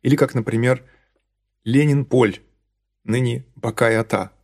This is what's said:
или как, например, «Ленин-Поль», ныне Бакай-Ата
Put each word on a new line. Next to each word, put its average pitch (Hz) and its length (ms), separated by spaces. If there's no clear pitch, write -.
или 135 140
как, 143 180
например, 120 480
«Ленин-Поль», 127 760
ныне 120 500
Бакай-Ата 113 800